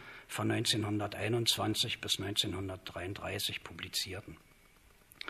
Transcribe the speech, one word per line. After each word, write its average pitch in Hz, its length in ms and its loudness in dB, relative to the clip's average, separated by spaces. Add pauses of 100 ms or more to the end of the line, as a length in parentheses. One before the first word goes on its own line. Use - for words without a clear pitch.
(280)
von - 200 0
neunzehnhunderteinundzwanzig 107 1500 2
bis - 160 0
neunzehnhundertdreiunddreißig 95 1500 -2
publizierten. - 760 -6 (920)